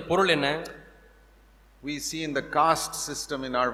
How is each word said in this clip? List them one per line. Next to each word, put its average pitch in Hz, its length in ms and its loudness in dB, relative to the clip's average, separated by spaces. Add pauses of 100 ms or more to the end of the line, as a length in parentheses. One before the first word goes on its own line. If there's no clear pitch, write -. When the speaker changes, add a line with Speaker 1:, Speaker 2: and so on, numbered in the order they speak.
Speaker 1:
பொருள் 180 280 4
என்ன? 143 120 2 (1400)
Speaker 2:
We 147 120 -6 (160)
see 160 120 -6
in 147 120 -4
the 131 100 -2 (120)
caste 160 380 4 (140)
system 135 340 -6
in 127 180 -6
our 127 120 2